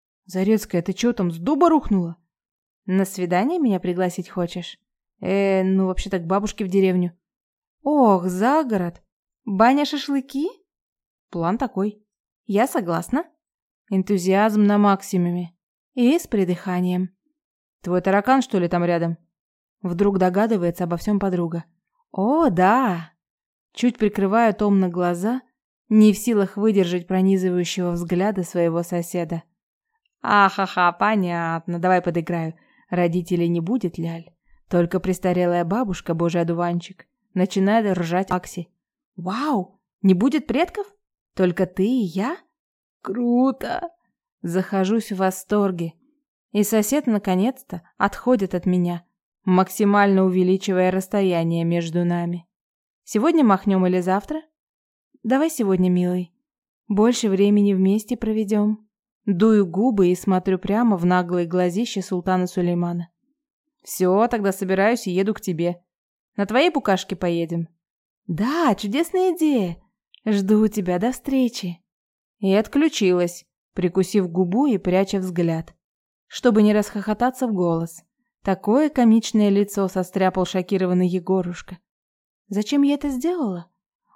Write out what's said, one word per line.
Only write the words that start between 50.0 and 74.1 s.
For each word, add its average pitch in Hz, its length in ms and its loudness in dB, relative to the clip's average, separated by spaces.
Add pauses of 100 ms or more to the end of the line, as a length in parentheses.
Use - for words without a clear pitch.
увеличивая 185 680 2
расстояние 180 720 0
между 170 420 -2
нами. 175 420 -4 (600)
"Сегодня 311 360 2
махнем 190 420 2
или 185 140 2
завтра?" 202 400 -4 (800)
"Давай 269 260 0
сегодня, 185 400 2
милый. 180 440 0 (560)
Больше 220 400 2
времени 202 440 4
вместе 196 440 0
проведем". 214 680 -2 (400)
Дую 202 400 4
губы 190 440 2
и 180 60 2
смотрю 185 440 0
прямо 214 380 0
в 170 80 -2
наглые 180 420 0
глазища 180 540 -2
султана 185 460 -2
Сулеймана. 175 600 -2 (720)
"Все, 185 460 0
тогда 208 240 -2
собираюсь 196 560 0
и 185 40 -4
еду 190 220 0
к - 60 -8
тебе. 175 420 -4 (540)
На 202 100 -2
твоей 254 240 2
букашке 208 460 -2
поедем?" 170 540 -4 (560)
"Да, 240 500 0
чудесная 339 580 -2
идея. 262 480 0 (440)
Жду 214 420 2
тебя, 180 320 -2
до 240 140 -2
встречи". 240 680 -4 (580)
И 190 140 2
отключилась, 202 920 0 (280)
прикусив 185 560 0